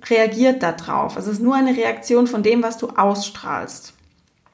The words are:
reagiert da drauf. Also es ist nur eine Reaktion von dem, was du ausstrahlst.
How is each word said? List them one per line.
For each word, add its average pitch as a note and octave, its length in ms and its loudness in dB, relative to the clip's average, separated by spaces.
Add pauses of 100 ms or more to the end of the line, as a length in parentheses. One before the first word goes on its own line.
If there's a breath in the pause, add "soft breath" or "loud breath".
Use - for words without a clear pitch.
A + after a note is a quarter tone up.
reagiert A3+ 520 4
da E3+ 120 0
drauf. - 420 -4
Also F#3+ 160 -6
es G#3 60 -4
ist A3+ 60 -4
nur B3+ 120 0
eine C4 220 2
Reaktion A#3 500 2
von A3+ 160 -2
dem, A#3 200 4
was A3+ 140 -4
du A#3 120 -6
ausstrahlst. G3 1040 -4 (600)